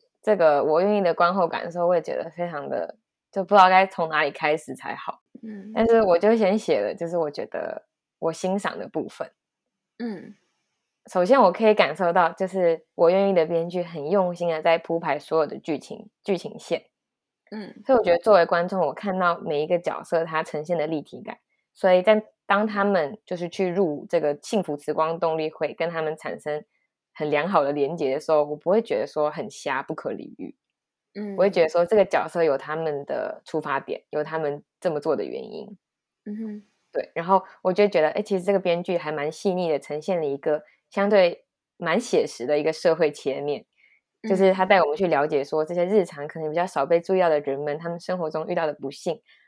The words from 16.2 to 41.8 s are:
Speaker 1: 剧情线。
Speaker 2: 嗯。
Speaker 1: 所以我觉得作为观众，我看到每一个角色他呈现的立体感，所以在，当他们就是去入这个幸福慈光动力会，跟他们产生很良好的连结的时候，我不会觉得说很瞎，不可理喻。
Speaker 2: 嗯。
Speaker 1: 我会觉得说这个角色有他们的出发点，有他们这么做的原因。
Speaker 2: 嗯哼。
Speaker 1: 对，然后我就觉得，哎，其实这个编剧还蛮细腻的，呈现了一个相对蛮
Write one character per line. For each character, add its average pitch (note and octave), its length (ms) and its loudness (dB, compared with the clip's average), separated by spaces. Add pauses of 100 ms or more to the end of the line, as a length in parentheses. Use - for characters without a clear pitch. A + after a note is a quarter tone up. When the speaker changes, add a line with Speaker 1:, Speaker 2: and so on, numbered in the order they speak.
Speaker 1:
剧 G3 140 -2
情 - 220 -10
线。 - 260 -6 (680)
Speaker 2:
嗯。 G#3 360 -14
Speaker 1:
所 C4+ 80 4
以 B3 40 6
我 G#3 60 2
觉 F3+ 80 4
得 F3 60 4
作 G#3+ 160 4
为 F3 100 6
观 E3+ 240 0
众， F3+ 200 -2
我 C3 40 -6
看 F#3+ 260 -6
到 F3 200 0
每 D#3 240 -4
一 D3+ 40 -4
个 F3 120 0
角 E3+ 260 -6
色 E3+ 200 -2
他 D#3+ 180 -4
呈 D#3 200 -8
现 E3+ 140 -4
的 D3+ 100 -2
立 D#3+ 140 -4
体 - 220 -16
感， - 160 -14 (340)
所 - 180 2
以 F3+ 120 6
在， G#3+ 200 6 (220)
当 G3+ 220 2
他 G#3 180 -2
们 F3+ 400 0
就 - 100 -8
是 F3 140 -6
去 F#3 220 -2
入 E3+ 400 0
这 E3+ 100 2
个 D3 220 0
幸 G#3 200 -2
福 D3 140 -6
慈 D3+ 160 -6
光 D#3+ 260 -2
动 D#3+ 200 0
力 D#3 100 -2
会， D#3 240 -6
跟 E3 160 -4
他 E3 140 -6
们 D#3 120 -4
产 C3+ 240 -10
生 D3+ 240 -8 (520)
很 D3+ 160 -4
良 D3 180 0
好 F3+ 160 4
的 C#3 80 -2
连 D3 240 -2
结 C#3+ 160 -2
的 C#3+ 80 -4
时 D#3+ 100 -4
候， D3+ 140 4
我 D3 100 -8
不 D3 140 -10
会 G#3 140 2
觉 C#3 180 -2
得 C3+ 60 -4
说 D3+ 240 -2
很 D3+ 200 -8
瞎， C3+ 320 -6
不 D#3 120 -8
可 D3 160 -8
理 - 260 -12
喻。 - 180 -14 (600)
Speaker 2:
嗯。 G3+ 220 -10
Speaker 1:
我 F#3 80 4
会 G3+ 60 4
觉 F3+ 120 4
得 D#3+ 80 4
说 F3 160 2
这 G#3+ 100 2
个 G3 80 6
角 E3 240 -2
色 E3+ 160 0
有 C#3+ 140 2
他 D3+ 180 -8
们 D#3 300 -4
的 A#2+ 400 -6
出 - 120 -6
发 C#3+ 220 -4
点， - 300 -8
有 D3+ 120 -4
他 D#3 160 -6
们 D3 240 -4 (160)
这 F3+ 120 -2
么 D3 100 -4
做 D3+ 160 0
的 F#2 80 -4
原 C2 180 -8
因。 - 320 -14 (520)
Speaker 2:
嗯 G#3 100 -10
哼。 G#3+ 260 -10 (300)
Speaker 1:
对， - 220 -6
然 E3 100 -6
后 F#3 180 2 (200)
我 F#3 100 0
就 G#3 160 4
觉 F#3 140 2
得， D#3 80 4
哎， - 100 -4
其 G3+ 160 -2
实 F3+ 80 -4
这 G3 80 0
个 G3 80 4
编 F3 220 0
剧 F3+ 160 -2
还 D#3 120 -8
蛮 D3+ 220 -4
细 F#3+ 220 -2
腻 F3+ 160 -2
的， D3 80 0
呈 D3 220 -10
现 F3+ 180 -2
了 D#3+ 60 -4
一 C#3 140 -4
个 D3+ 260 -2 (240)
相 G3+ 220 0
对 F#3 340 4 (320)
蛮 E3+ 240 -2